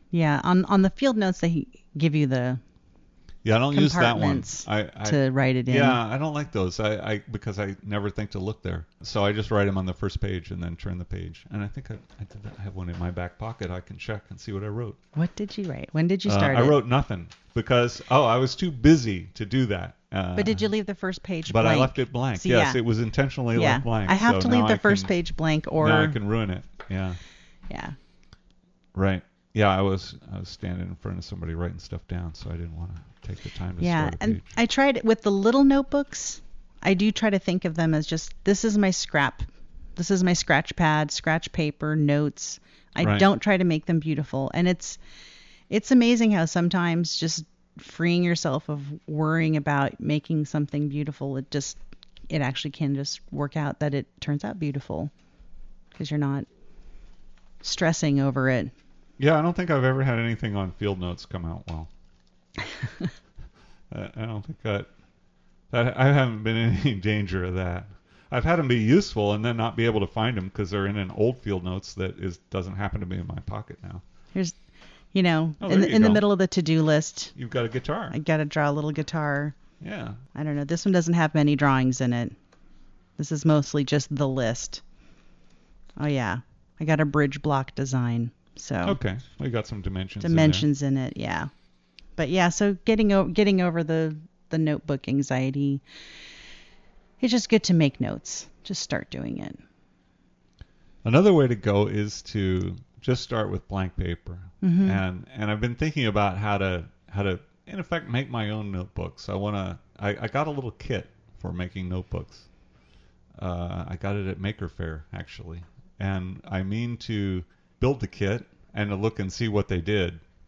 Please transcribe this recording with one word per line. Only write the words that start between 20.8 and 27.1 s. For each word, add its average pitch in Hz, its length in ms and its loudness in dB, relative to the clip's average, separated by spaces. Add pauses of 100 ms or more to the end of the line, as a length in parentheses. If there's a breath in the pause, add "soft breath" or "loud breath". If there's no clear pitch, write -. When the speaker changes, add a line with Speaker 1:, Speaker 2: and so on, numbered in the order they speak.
Speaker 1:
the 202 80 -6
first 185 300 -6
page 165 280 -6
Speaker 2:
But 113 140 4
I 113 40 6
Speaker 1:
blank? 110 100 4
Speaker 2:
left - 180 2
it 123 140 -2
blank. 123 280 -2
Speaker 1:
See, 185 100 0
Speaker 2:
Yes, 127 240 4
Speaker 1:
yeah. 127 40 0
Speaker 2:
it 117 60 2
was 113 160 2
intentionally 120 600 0
Speaker 1:
Yeah. 147 140 4
Speaker 2:
left 131 100 0
blank. 110 260 0
Speaker 1:
I 185 40 6
have 226 220 4
Speaker 2:
So - 60 2
Speaker 1:
to 247 60 2
leave 240 140 6
Speaker 2:
now 214 60 4
Speaker 1:
the 220 60 4
Speaker 2:
I 208 40 2
Speaker 1:
first 202 260 4
Speaker 2:
can, 190 40 -2
Speaker 1:
page 175 280 0
blank 156 320 0
or 156 200 4
Speaker 2:
now 156 140 6
I 156 40 4
can 117 220 -2
ruin 107 220 0
it. 90 120 -6 (260)
Yeah. 92 260 -2 (560 loud breath)